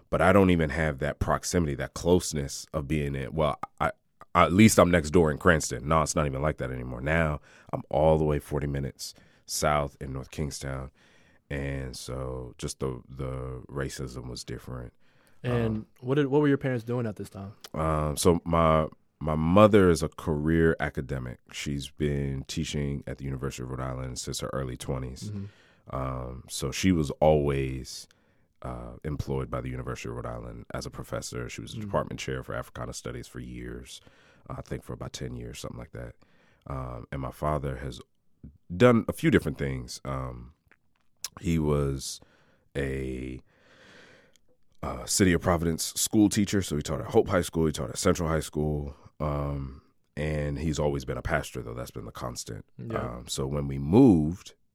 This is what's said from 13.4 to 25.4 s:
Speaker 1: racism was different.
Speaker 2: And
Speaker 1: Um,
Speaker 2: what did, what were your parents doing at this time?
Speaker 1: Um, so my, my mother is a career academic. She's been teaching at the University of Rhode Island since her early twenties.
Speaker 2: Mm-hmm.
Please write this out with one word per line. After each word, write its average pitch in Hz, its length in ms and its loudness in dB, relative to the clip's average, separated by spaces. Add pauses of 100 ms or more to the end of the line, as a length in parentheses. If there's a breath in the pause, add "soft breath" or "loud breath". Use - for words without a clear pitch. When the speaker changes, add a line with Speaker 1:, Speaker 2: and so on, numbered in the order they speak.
Speaker 1:
racism 65 580 -8
was 62 160 -12
different. 62 480 -12 (500)
Speaker 2:
And 120 240 0
Speaker 1:
Um, 110 200 -4 (140)
Speaker 2:
what 127 160 -2
did, 147 100 2
what 139 160 2
were 147 60 4
your 139 100 4
parents 127 260 -4
doing 120 220 -2
at 104 100 -6
this 98 140 -12
time? 98 220 -12 (200)
Speaker 1:
Um, 78 460 0
so 87 260 4
my, 80 440 6 (320)
my 78 160 0
mother 95 520 8
is 78 140 4
a 76 80 -2
career 80 680 2
academic. 65 600 -6 (140)
She's 71 360 -6
been 69 600 -2
teaching 71 580 -4
at - 100 -8
the 69 80 -12
University 67 380 -6
of 64 80 -8
Rhode 64 100 -8
Island 64 380 -8
since - 220 -8
her - 120 -8
early 65 240 -4
twenties. 65 540 -8
Speaker 2:
Mm-hmm. 101 140 -8 (440 soft breath)